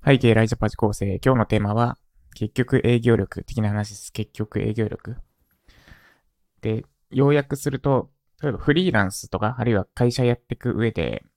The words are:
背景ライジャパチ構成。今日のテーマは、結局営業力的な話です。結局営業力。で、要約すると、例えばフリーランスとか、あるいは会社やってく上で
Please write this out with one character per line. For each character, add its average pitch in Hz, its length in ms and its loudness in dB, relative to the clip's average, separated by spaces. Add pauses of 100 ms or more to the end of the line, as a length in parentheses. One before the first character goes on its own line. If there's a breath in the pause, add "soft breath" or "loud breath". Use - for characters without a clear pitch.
背 139 140 6
景 117 160 4
ラ 113 100 4
イ 113 40 2
ジ - 80 -2
ャ - 20 -16
パ 107 120 0
チ - 80 -10
構 104 160 0
成。 98 320 -4
今 131 100 4
日 120 40 0
の 107 60 2
テ 110 120 0
ー 107 40 2
マ 104 120 -2
は、 120 240 0 (380)
結 107 180 -6
局 127 300 0
営 120 160 4
業 117 160 4
力 98 280 -4
的 - 180 -6
な 107 80 0
話 104 200 -4
で 104 60 -18
す。 - 160 -18
結 - 220 -10
局 110 260 -6
営 107 140 -2
業 110 140 -2
力。 - 300 -12 (1400 soft breath)
で、 110 240 -4 (240)
要 139 240 4
約 139 220 0
す 147 160 -4
る 135 80 -6
と、 139 320 0 (300)
例 151 80 -4
え - 20 -4
ば 104 60 -6
フ - 160 0
リ 185 160 2
ー 139 40 -4
ラ 107 100 4
ン 95 80 -2
ス - 180 -12
と 92 100 -4
か、 110 180 -2
あ 123 60 -4
る 120 80 2
い 110 40 4
は 95 180 0
会 123 180 2
社 123 140 0
や 120 80 4
っ 117 40 -2
て - 180 -12
く - 180 -4
上 110 180 0
で 58 320 -4 (120)